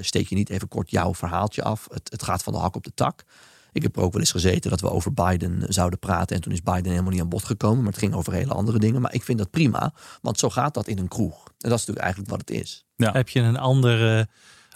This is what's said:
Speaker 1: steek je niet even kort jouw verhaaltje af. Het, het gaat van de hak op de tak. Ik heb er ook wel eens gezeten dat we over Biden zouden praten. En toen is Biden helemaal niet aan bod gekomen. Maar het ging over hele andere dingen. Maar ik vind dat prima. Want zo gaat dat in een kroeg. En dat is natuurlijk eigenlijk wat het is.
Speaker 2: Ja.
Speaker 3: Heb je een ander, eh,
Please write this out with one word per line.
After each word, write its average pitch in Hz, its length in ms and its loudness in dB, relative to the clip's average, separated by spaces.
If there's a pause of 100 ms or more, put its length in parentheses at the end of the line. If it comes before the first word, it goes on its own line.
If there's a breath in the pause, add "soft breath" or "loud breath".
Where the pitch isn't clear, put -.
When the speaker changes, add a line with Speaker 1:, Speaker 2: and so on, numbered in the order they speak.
Speaker 1:
steek 95 280 -2
je - 60 -4
niet 101 160 0
even 92 180 -6
kort - 220 -6
jouw 87 240 0
verhaaltje 90 480 -2
af. - 300 -4
Het, - 180 -10
het - 120 -10
gaat 90 200 -2
van - 100 -6
de 104 60 -2
hak 87 180 -2
op 101 80 -10
de - 100 -14
tak. - 300 -2 (480 soft breath)
Ik - 100 -2
heb - 140 -2
er 101 60 0
ook 92 100 4
wel 104 80 0
eens - 100 2
gezeten 92 400 2
dat 90 100 0
we - 100 0
over 98 240 0
Biden 90 540 0
zouden 90 300 2
praten. 90 380 0
En 85 60 -2
toen 101 100 -6
is 87 100 -4
Biden 92 280 0
helemaal 90 220 0
niet 90 80 2
aan 85 80 0
bod 87 160 -2
gekomen. 110 380 2
Maar 101 100 0
het - 80 -10
ging 107 140 0
over 90 180 -2
hele 92 220 0
andere 113 240 0
dingen. 110 220 4
Maar - 140 0
ik - 80 -2
vind 120 160 -2
dat 101 120 -4
prima. 151 420 2 (300 loud breath)
Want 120 160 -2
zo 127 120 2
gaat 139 240 -2
dat 107 140 -4
in 104 100 -4
een 92 100 -2
kroeg. 90 380 -4
En - 240 -8
dat 113 80 2
is - 80 -6
natuurlijk - 180 -6
eigenlijk 98 260 -4
wat 110 100 -4
het - 100 -10
is. - 340 -8 (120)
Speaker 2:
Ja. 113 160 2
Speaker 3:
Heb 127 160 2
je - 120 0
een 117 180 4
ander, 123 600 4
eh, 110 60 2 (520 soft breath)